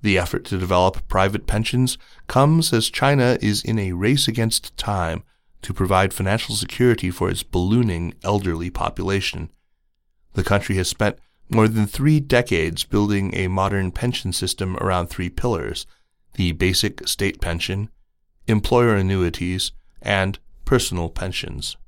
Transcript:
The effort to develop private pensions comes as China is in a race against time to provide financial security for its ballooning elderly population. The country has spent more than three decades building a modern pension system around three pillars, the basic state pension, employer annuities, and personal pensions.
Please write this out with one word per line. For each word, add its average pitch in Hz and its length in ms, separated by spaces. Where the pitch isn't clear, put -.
The 98 160
effort - 260
to 95 140
develop 90 480
private 98 400
pensions 123 500
comes 156 440
as 110 200
China 135 500
is 104 220
in 110 160
a 95 140
race 110 340
against 113 500
time 87 460
to - 100
provide 95 400
financial 101 400
security 110 560
for 90 220
its 90 100
ballooning 90 720
elderly 90 460
population. 90 800
The 98 80
country 98 320
has 92 140
spent - 280
more 110 180
than 110 180
three 151 340
decades 98 640
building 104 520
a 95 120
modern 95 440
pension 98 420
system 92 440
around 90 300
three 90 220
pillars, 92 560
the 90 200
basic 92 540
state - 320
pension, 92 500
employer 117 480
annuities, 92 760
and 98 380
personal 92 440
pensions. - 680